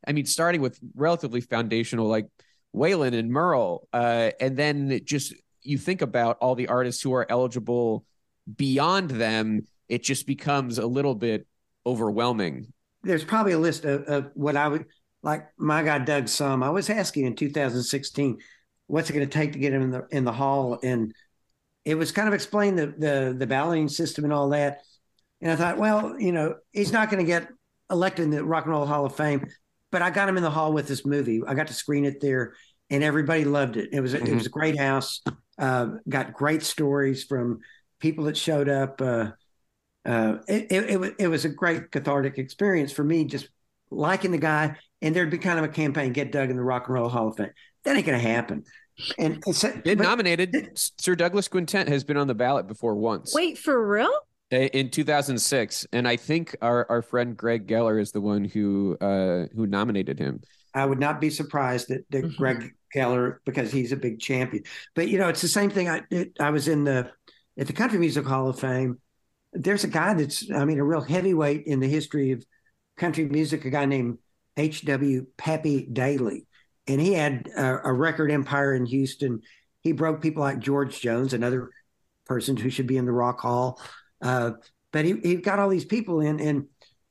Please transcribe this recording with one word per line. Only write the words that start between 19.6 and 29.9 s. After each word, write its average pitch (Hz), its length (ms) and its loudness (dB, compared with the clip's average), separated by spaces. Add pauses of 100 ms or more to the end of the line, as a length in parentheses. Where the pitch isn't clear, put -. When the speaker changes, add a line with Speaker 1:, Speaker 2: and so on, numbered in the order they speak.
Speaker 2:
him 135 100 2
in 127 80 0
the, 127 200 -6
in 139 120 0
the 120 100 2
Hall? 135 500 0
And 117 300 0 (720)
it 156 100 0
was 160 160 -2
kind 208 160 0
of 208 60 2
explained 202 440 2
the, 147 100 2 (100)
the, 139 400 0
the 131 100 -2
balloting 151 420 2
system 151 340 -4
and 147 100 0
all 143 160 2
that. 143 320 0 (600)
And 165 100 0
I 160 40 2
thought, 170 220 0
"Well, 214 420 2
you 185 120 2
know, 160 240 0 (180)
he's 202 180 0
not 220 180 4
gonna 190 140 0
get 170 240 0 (420)
elected 185 360 0
in 151 60 2
the 147 120 0
Rock 156 220 0
and 160 80 0
Roll 147 120 2
Hall 143 200 0
of 135 100 -6
Fame," 147 320 0 (440)